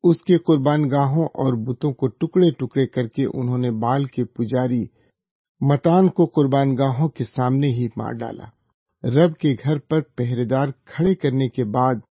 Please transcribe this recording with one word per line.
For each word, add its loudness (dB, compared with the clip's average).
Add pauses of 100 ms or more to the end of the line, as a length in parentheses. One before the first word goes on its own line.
اس 2
کے 2
قربان 2
گاہوں 0
اور -2
بتوں -4
کو -4
ٹکڑے 2
ٹکڑے -2
کر -4
کے -2
انہوں -2
نے 0
بال -2
کے -4
پجاری -2 (720)
متان 4
کو 2
قربان 2
گاہوں 0
کے -6
سامنے 0
ہی -2
مار -8
ڈالا۔ -10 (640)
رب 2
کے 0
گھر 0
پر -2
پہرے -4
دار -2 (160)
کھڑے -2
کرنے 0
کے -4
بعد 2 (160)